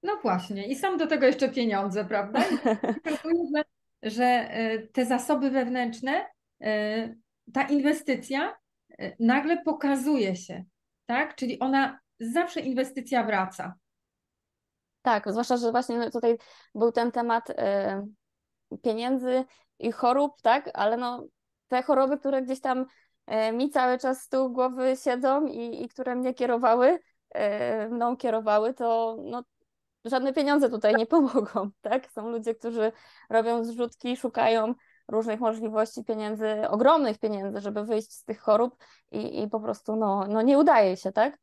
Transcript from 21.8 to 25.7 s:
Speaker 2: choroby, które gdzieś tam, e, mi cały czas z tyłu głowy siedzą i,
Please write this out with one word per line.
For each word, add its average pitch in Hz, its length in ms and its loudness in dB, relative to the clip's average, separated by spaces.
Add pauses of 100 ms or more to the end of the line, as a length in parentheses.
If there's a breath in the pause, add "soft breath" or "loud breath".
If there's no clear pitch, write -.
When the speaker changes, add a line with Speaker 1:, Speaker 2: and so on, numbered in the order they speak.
Speaker 2:
choroby, 269 340 2
które 277 240 -2
gdzieś 262 200 -6
tam, 262 240 -2 (400 soft breath)
e, 220 260 0
mi 254 180 0
cały 254 280 2
czas 262 240 -2
z - 80 -20
tyłu 262 200 0
głowy 254 540 0
siedzą 269 420 2
i, 233 380 -6